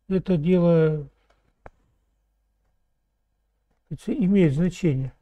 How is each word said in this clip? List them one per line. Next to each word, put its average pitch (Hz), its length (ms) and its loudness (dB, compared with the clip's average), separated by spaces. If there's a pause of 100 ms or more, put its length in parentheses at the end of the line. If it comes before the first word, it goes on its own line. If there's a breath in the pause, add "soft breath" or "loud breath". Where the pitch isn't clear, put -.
Это 185 280 -2
дело, 160 720 2 (540)
как - 100 -20 (2250)
говорится, 165 220 -8
имеет 185 420 2
значение. 147 680 -4